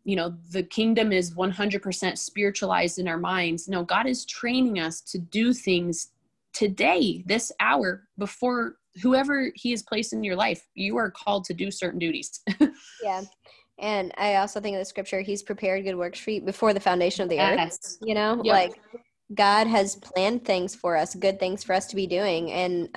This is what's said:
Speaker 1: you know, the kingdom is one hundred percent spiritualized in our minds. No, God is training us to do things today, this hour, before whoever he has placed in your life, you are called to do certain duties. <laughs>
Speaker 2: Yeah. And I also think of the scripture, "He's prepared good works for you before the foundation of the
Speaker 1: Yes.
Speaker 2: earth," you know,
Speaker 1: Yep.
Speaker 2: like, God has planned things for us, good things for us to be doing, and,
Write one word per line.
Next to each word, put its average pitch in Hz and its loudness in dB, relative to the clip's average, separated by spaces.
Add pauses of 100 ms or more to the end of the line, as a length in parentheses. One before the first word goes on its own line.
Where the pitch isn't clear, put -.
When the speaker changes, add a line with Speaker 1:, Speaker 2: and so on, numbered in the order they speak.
Speaker 1:
you 196 0
know, 175 -2 (140)
the 185 -2
kingdom 220 2
is 175 2
one 185 0
hundred 202 -2
percent 185 -4
spiritualized 185 0
in 180 -2
our 165 -2
minds. 175 -2
No, 180 -2
God 240 2
is 247 -2
training 240 0
us 165 -4
to - -8
do 220 2
things 175 0 (440)
today, 214 2
this 220 -2
hour, 208 0 (100)
before 233 -4 (260)
whoever 262 2
he - -4
has 226 -2
placed 226 -4
in 220 -4
your 185 -2
life, 208 0
you 196 -4
are 220 -2
called 202 -2
to 180 -6
do 190 -4
certain 180 -6
duties. - -6 (200)
<laughs> 294 6 (340)
Speaker 2:
Yeah. 190 -4 (560)
And 202 -2
I 202 2
also 202 0
think 202 -4
of 190 -2
the 196 -4
scripture, 196 -4
"He's 202 -4
prepared 196 -2
good 190 -2
works 175 -6
for - -8
you 208 -2
before 208 2
the 202 0
foundation 180 4
of 180 -2
the 170 0
Speaker 1:
Yes. 165 2
Speaker 2:
earth," - -14
you 220 -2
know, 214 2
Speaker 1:
Yep. 220 4
Speaker 2:
like, 185 4 (540)
God 208 6
has 202 2
planned 208 -2
things 185 0
for 170 0
us, 156 0
good 196 2
things 190 -2
for 185 0
us 196 0
to 202 -6
be 190 0
doing, 170 0
and, 180 0